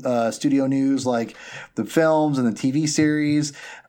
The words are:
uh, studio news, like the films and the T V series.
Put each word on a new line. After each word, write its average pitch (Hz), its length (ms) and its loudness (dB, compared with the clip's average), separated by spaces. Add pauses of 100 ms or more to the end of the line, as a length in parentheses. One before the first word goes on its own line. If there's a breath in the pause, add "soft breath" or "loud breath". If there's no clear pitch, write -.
uh, 117 260 0
studio 139 340 0
news, 135 400 0
like 117 300 -2 (400 loud breath)
the 110 80 -4
films 156 540 2
and 123 100 2
the 107 60 0
T 131 180 -2
V 151 160 0
series. 151 680 0 (360 loud breath)